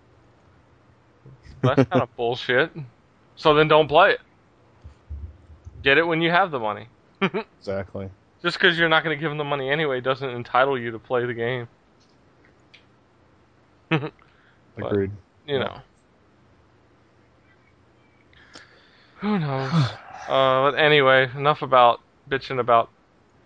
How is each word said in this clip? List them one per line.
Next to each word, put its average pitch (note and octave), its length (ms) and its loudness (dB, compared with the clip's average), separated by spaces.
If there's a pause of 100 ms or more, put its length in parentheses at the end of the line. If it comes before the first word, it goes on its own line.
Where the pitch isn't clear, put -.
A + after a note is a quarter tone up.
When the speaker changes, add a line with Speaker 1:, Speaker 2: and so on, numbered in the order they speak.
(1600)
Speaker 1:
That's C3+ 220 2
Speaker 2:
<laughs> - 60 -2
Speaker 1:
kinda C#3+ 260 0
bullshit. B2 560 -2 (640)
So D#3 180 4
then D3+ 140 4
don't D#3 180 4
play E3 240 4
it. - 80 -2 (1600)
Get C#3 160 4
it E3 80 4
when E3 160 -2
you E3 80 0
have F3 220 0
the C3+ 80 -4
money. G#2+ 280 -6 (340)
<laughs> F#3 80 0 (300)
Speaker 2:
Exactly. G2 500 -8 (320)
Speaker 1:
Just E3+ 180 -4
'cause F3 180 2
you're E3+ 120 0
not D#3+ 140 2
gonna D#3 140 -4
give D#3 140 -6
them D3+ 60 -8
the D3+ 60 -4
money C#3+ 260 -4
anyway C#3+ 300 -2
doesn't C3 300 -4
entitle B2 480 0
you A#2 140 -6
to A2 80 -10
play B2 260 -4
the A#2+ 80 -6
game. A#2 400 -6
<laughs> - 40 -20 (2000)
But, - 1040 -10
Speaker 2:
Agreed. G2 180 -2 (340)
Speaker 1:
you C#3+ 120 -4
Speaker 2:
Yeah. A#2+ 60 -2
Speaker 1:
know. - 140 -8 (3500)
Who G#3 180 0
knows? C3+ 320 -4
Speaker 2:
<sighs> D#3+ 100 2 (480)
Speaker 1:
Uh, C3+ 400 2
but B2+ 80 -4
anyway, C3+ 580 4
enough D3 280 0
about B2 380 4 (280)
bitching C3+ 300 -6
about A#2 320 2 (540)